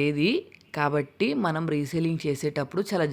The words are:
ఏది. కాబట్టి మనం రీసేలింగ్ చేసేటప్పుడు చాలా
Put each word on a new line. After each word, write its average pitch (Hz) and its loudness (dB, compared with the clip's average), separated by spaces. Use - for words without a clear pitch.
ఏది. 147 2
కాబట్టి 147 0
మనం 160 0
రీసేలింగ్ 160 0
చేసేటప్పుడు 147 -2
చాలా 175 2